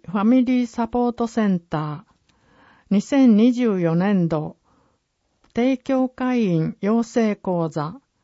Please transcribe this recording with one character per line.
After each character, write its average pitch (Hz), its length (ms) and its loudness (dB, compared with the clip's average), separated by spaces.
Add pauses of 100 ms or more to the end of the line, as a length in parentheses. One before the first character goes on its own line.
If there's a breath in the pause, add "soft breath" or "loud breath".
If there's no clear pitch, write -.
フ 170 60 -16
ァ 202 120 -2
ミ 247 220 4
リ 247 180 0
ー - 40 -4
サ 233 200 -6
ポ 240 220 -2
ー - 40 -2
ト 233 140 -4
セ 220 200 -2
ン 185 120 0
タ 170 180 -8
ー。 151 260 -8 (840 soft breath)
二 202 120 2
千 262 340 4
二 233 160 4
十 233 280 0
四 165 160 0
年 180 320 0
度。 156 300 -6 (1000)
提 247 220 0
供 262 300 -2
会 254 360 -2
員 165 380 0
養 226 220 0
成 226 320 -2
講 175 320 -4
座。 160 320 -8 (240)